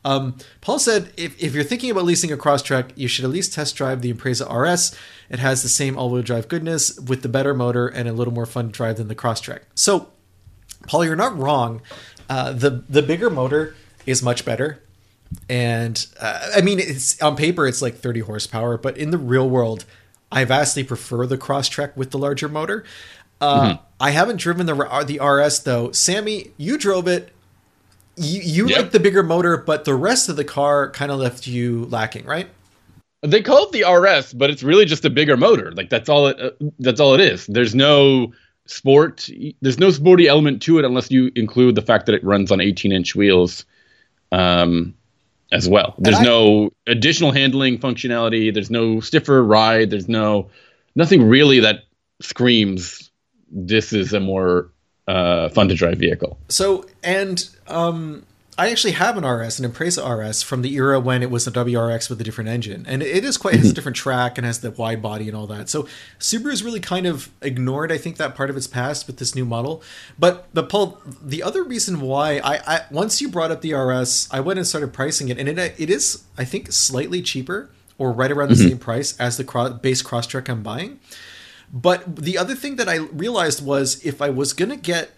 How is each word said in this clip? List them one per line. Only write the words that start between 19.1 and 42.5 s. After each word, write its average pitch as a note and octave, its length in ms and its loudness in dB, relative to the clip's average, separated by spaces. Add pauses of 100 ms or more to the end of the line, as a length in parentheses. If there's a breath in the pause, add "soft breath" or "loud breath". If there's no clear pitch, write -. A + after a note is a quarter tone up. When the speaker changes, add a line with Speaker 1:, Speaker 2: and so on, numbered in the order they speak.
Speaker 1:
the F3 60 0
real C3 320 2
world, A#2 360 -2 (460 soft breath)
I C3 140 0
vastly C3+ 380 0
prefer B2 440 -6
the C3 100 -2
Crosstrek C#3 600 -4
with C3 140 -8
the C#3 60 -6
larger C#3+ 300 -4
motor. D#3+ 360 -6 (580 loud breath)
Uh, C#3+ 200 4 (120)
Speaker 2:
Mm-hmm. - 100 -10 (160)
Speaker 1:
I C#3 120 2
haven't F#3 260 0
driven F3 280 -2
the, D#3 100 -2
R-, C#3 280 -2
the C#3+ 160 -6
R C#3 200 2
S, C#3+ 200 2
though. A#2+ 320 -2
Sammy, G#3 680 -4
you G#3+ 200 -4
drove F#3 300 0
it. F3+ 220 -2 (840)
You, F3 260 -4
you F3 280 0
Speaker 2:
Yep. - 80 2
Speaker 1:
liked A3 140 -2
the G#3 80 4
bigger F#3+ 240 4
motor, E3+ 340 2
but D3+ 280 -2
the C#3+ 100 0
rest G3 340 0
of D#3 60 -6
the D3 80 -4
car C#3+ 460 0
kinda C#3 260 -6
left B2+ 320 -4
you A#2+ 380 -4
lacking, A2 400 -6
right? F3 240 -6 (720)
Speaker 2:
They F3+ 200 2
call C4+ 240 6
it G4 60 -14
the A3 120 -2
R F3+ 240 6
S, C#3+ 260 2
but C#3 160 2
it's C#3 140 -6
really F#3 220 6
just D#3 200 -2
a D3 40 4
bigger C#3+ 280 2
motor. F3 340 4
Like, F#2+ 180 -8
that's A#2+ 200 -2
all C#3+ 180 6
it, C3+ 120 -2
uh, C3 120 -6 (280)
that's B2 200 0
all C#3 140 8
it D#3 80 6
is. - 260 2
There's A2 280 2
no C3+ 580 6 (320 soft breath)
sport, - 640 2 (320)
there's C3 180 0
no F#3 120 6
sporty E3+ 360 8
element D3 360 4
to D#3+ 160 6
it C#3 60 2
unless B2+ 260 0
you B2+ 240 4
include B2 400 4
the G#2 60 2
fact G#2+ 260 2
that G#2+ 80 4
it - 80 -2
runs G2 280 2